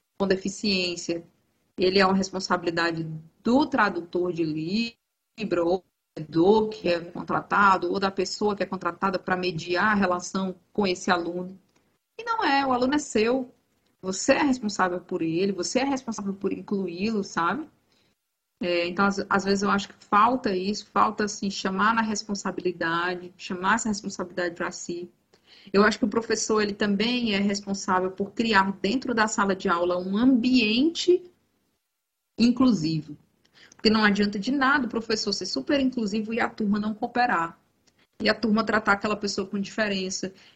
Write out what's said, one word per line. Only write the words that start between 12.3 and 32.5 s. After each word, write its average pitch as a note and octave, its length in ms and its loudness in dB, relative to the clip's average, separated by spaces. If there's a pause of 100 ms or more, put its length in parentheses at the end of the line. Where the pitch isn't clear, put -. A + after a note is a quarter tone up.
é, C#4 220 2
o C4 60 0
aluno B3+ 240 2
é - 20 0
seu. B3+ 560 0 (480)
Você F#3+ 300 0
é D#4+ 100 2
responsável G#3 580 0
por F3 220 -6
ele, E3+ 300 0
você F3 260 -2
é B3+ 60 2
responsável A3+ 500 -4
por F#3+ 180 -4
incluí-lo, G3 720 -4
sabe? G3 440 -4 (920)
É, F3 280 0
então, G3+ 180 0
às, G3 240 -2
às F#3+ 140 0
vezes G3 180 0
eu G3+ 80 0
acho G3 180 0
que - 160 -20
falta A3+ 500 2
isso, F#3+ 320 -4
falta, G#3 380 0
assim, G#3 240 -4
chamar G3+ 460 0
na A3+ 80 2
responsabilidade, F3+ 1300 -4
chamar F#3+ 400 0
essa A#3 120 -2
responsabilidade F3+ 680 -6
pra F3+ 160 -6
si. F3 360 -10 (640)
Eu G3+ 120 6
acho G#3+ 140 2
que - 60 -2
o G#3+ 40 2
professor, A3 520 0
ele G3+ 140 0
também A3 600 0
é G3 40 0
responsável G3 720 0
por G3 220 -6
criar G3 400 2 (100)
dentro A#3+ 320 -2
da A3 140 4
sala G3 260 0
de F#3+ 140 -2
aula F3 280 2
um F#3+ 220 -2
ambiente B3+ 1040 4 (1120)
inclusivo. E3 800 2 (580)